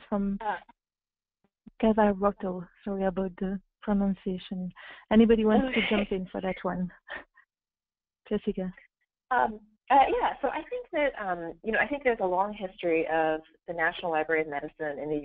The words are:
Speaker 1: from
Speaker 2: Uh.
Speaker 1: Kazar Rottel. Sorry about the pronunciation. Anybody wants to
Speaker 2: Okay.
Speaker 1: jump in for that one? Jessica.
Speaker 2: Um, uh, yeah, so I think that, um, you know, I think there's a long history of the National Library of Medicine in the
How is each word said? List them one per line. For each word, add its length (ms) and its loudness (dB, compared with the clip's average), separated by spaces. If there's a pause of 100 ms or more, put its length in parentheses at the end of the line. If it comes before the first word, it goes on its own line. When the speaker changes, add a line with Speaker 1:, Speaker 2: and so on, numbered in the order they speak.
Speaker 1:
from 320 -2
Speaker 2:
Uh. 160 -4 (1200)
Speaker 1:
Kazar 340 4
Rottel. 520 -2 (180)
Sorry 200 -2
about 340 -2
the 220 -4 (220)
pronunciation. 920 -2 (400)
Anybody 320 8
wants 300 4
to 60 2
Speaker 2:
Okay. 100 -2
Speaker 1:
jump 200 0
in 160 -4
for 140 -10
that 240 -4
one? 260 -4 (1400)
Jessica. 440 -4 (580)
Speaker 2:
Um, 300 2 (300)
uh, 180 8
yeah, 320 0
so 80 -2
I 140 -4
think 300 -10
that, 280 0
um, 420 -6
you 80 -4
know, 80 0
I 80 2
think 160 -6
there's 180 2
a 60 2
long 260 2
history 560 -2
of 340 2 (260)
the 60 -8
National 360 -2
Library 300 2
of 80 -2
Medicine 500 -6
in 120 -6
the 140 0